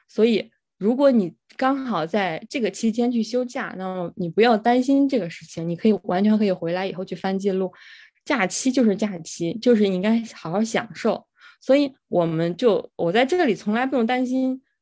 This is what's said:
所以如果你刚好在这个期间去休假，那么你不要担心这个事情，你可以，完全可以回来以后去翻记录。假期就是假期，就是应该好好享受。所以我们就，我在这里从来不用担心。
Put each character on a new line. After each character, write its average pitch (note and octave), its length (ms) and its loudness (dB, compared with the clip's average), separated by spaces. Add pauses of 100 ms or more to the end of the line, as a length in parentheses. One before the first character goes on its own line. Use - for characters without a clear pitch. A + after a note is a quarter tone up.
所 - 180 2
以 A3+ 260 0 (240)
如 G#3+ 180 0
果 C#4 160 4
你 G#3 220 2 (220)
刚 C4+ 300 -2
好 F#3 200 -2
在 F3+ 440 -2
这 D4 100 -6
个 G#3+ 100 0
期 A3+ 220 -2
间 A#3+ 200 0
去 A#3 120 0
休 A#3+ 220 -4
假， B3 320 -10
那 F#3 160 -8
么 F3 220 -6
你 F3+ 140 -4
不 F3+ 120 0
要 A#3 160 6
担 A#3+ 240 2
心 C#4 260 2
这 C4+ 120 0
个 E3+ 100 -4
事 E3 160 -16
情， E3 220 -8
你 E3+ 80 -4
可 E3+ 120 0
以， G#3+ 60 6 (100)
完 F3+ 200 0
全 G#3+ 140 4
可 G#3+ 60 2
以 G3+ 80 2
回 F3 220 -4
来 F#3 120 -4
以 F#3+ 80 -6
后 F3+ 120 -8
去 F#3 100 -10
翻 F#3+ 220 -4
记 G3 140 -2
录。 F#3+ 200 -2 (540)
假 A3+ 220 0
期 - 240 -2
就 C4 120 2
是 G#3 120 4
假 G3+ 240 -4
期， E3+ 400 -6
就 B3 160 4
是 G#3+ 100 2
应 F#3 160 0
该 A3+ 200 2 (120)
好 - 180 -10
好 G3+ 120 0
享 G#3+ 300 -2
受。 - 320 -4 (360)
所 C4 140 4
以 C#4+ 180 0 (160)
我 F3 160 2
们 E3 320 -2
就， G#3+ 380 2
我 E3+ 160 -2
在 A#3 140 4
这 F4+ 200 2
里 G#3+ 100 2
从 G#3 180 -4
来 A#3+ 120 0
不 C4+ 100 -4
用 A#3 100 2
担 B3+ 200 0
心。 C4 360 -2 (200)